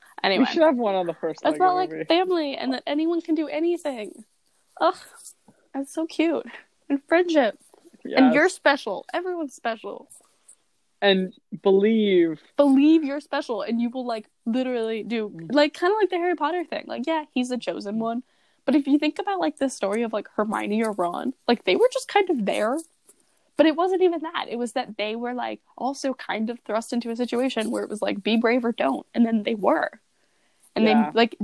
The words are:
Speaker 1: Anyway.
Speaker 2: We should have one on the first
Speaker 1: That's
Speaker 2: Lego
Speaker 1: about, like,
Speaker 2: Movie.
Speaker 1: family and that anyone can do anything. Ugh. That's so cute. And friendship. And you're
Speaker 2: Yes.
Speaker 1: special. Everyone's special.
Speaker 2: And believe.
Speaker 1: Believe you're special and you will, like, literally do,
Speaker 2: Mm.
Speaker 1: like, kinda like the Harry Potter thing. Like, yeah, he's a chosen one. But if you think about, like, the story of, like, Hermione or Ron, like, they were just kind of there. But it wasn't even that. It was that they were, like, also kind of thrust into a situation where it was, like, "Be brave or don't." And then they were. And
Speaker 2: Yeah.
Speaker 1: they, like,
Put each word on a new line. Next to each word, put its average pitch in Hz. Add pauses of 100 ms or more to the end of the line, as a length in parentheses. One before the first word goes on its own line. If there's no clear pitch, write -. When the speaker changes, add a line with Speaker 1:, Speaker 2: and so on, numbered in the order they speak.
(220)
Speaker 1:
Anyway. 196
Speaker 2:
We -
should 339
have 311
one 220
on 185
the 170
first -
Speaker 1:
That's 302
Speaker 2:
Lego -
Speaker 1:
about, 359
like, 359
Speaker 2:
Movie. 320
Speaker 1:
family 339
and 262
that 254
anyone 320
can 320
do 311
anything. 294 (560)
Ugh. 339 (760)
That's 277
so 320
cute. 320 (420)
And 277
friendship. 330 (580)
And 262
you're 339
Speaker 2:
Yes. -
Speaker 1:
special. 269
Everyone's 339
special. - (960)
Speaker 2:
And 190 (280)
believe. 196 (180)
Speaker 1:
Believe 285
you're 277
special 277
and 233
you 233
will, 247
like, 226 (160)
literally 226
do, 214
Speaker 2:
Mm. 165
Speaker 1:
like, 294
kinda 359
like 415
the 370
Harry 349
Potter 320
thing. -
Like, 233
yeah, 320 (100)
he's 247
a 247
chosen 202
one. 226 (420)
But 254
if 285
you 285
think 311
about, 403
like, 311
the 269
story 208
of, 226
like, 208
Hermione 220
or 220
Ron, 180 (120)
like, -
they -
were 466
just -
kind 403
of 240
there. 208 (800)
But 294
it 311
wasn't 370
even 339
that. 330
It 233
was 240
that 247
they 214
were, 240
like, 226 (180)
also 269
kind 220
of 240
thrust 220
into 240
a 233
situation 240
where 208
it -
was, 214
like, 202
"Be 220
brave 233
or 240
don't." -
And 240
then 220
they 226
were. - (760)
And 220
Speaker 2:
Yeah. 214
Speaker 1:
they, -
like, 226